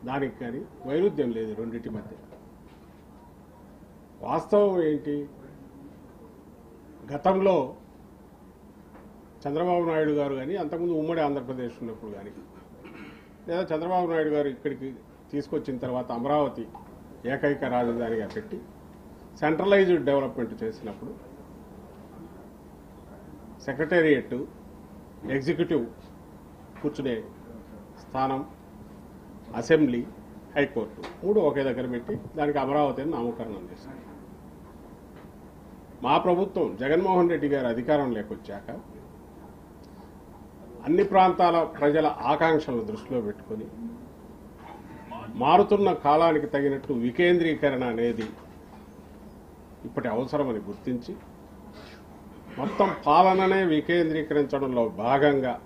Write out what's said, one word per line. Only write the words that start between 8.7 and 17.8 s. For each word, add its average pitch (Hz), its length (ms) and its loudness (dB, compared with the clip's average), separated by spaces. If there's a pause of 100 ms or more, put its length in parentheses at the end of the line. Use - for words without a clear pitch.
చంద్రబాబు 175 460 0
నాయుడు 156 220 2
గారు 143 240 0
కానీ, 135 200 -4
అంతకుముందు 170 380 -2
ఉమ్మడి 160 280 0
ఆంధ్రప్రదేశ్ 127 600 -2
ఉన్నప్పుడు 110 300 -10
కానీ, 101 200 -14 (1160)
లేదా 170 280 -2
చంద్రబాబు 175 360 0
నాయుడు 156 180 2
గారు 147 180 2
ఇక్కడికి 135 480 -6 (360)
తీసుకొచ్చిన 143 460 -4
తర్వాత 127 340 -4
అమరావతి 131 560 0 (680)
ఏకైక 139 300 0
రాజధానిగా 117 720 0